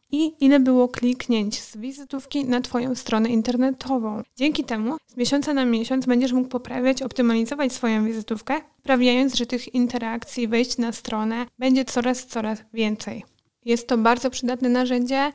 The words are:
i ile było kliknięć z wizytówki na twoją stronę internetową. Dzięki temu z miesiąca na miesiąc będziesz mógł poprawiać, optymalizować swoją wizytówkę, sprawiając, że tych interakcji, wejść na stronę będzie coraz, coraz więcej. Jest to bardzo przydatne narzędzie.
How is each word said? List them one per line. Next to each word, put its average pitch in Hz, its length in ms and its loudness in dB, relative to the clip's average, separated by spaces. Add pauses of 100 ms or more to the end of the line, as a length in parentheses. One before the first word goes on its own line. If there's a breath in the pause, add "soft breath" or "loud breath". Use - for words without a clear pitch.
(120)
i 311 340 0
ile 285 140 8
było 254 280 6
kliknięć 240 720 -2
z - 160 -16
wizytówki 269 680 -6
na 247 160 0
twoją 247 340 -4
stronę 226 340 0
internetową. 247 920 0 (120)
Dzięki 294 280 0
temu 226 340 -4 (100)
z - 100 -16
miesiąca 277 360 0
na 269 120 2
miesiąc 240 400 0
będziesz 247 260 4
mógł 254 180 0
poprawiać, 254 520 -2
optymalizować 247 720 0
swoją 220 320 0
wizytówkę, 226 560 -4 (180)
sprawiając, 254 560 2
że 240 100 0
tych 240 280 -6
interakcji, 233 760 -2
wejść 233 300 0
na 233 140 -2
stronę 226 540 -4 (120)
będzie 262 280 2
coraz, 247 400 -2
coraz 220 380 -6 (100)
więcej. 214 520 -4 (400)
Jest 233 220 0
to 247 100 2
bardzo 233 320 2
przydatne 254 400 -2
narzędzie. 247 640 0